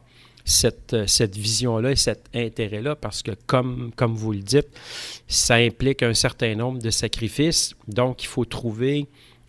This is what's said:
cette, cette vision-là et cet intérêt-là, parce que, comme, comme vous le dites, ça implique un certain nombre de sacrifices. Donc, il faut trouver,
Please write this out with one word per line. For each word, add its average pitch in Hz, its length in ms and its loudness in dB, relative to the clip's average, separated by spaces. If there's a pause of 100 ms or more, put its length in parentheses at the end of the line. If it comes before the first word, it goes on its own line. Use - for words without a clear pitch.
(460)
cette, - 500 0 (120)
cette 101 280 2
vision-là 110 560 0
et 135 40 2
cet - 380 -2
intérêt-là, 113 640 -4
parce - 280 -10
que, 113 80 -6 (160)
comme, 123 480 0
comme 117 200 2
vous 110 160 -4
le 101 80 -2
dites, 123 280 2 (600)
ça - 280 4
implique 120 480 4
un 117 100 2
certain 113 420 0
nombre 123 260 -2
de 113 100 -2
sacrifices. 117 840 0 (120)
Donc, 127 360 -2
il - 40 -8
faut 120 180 -2
trouver, 127 640 -2 (420)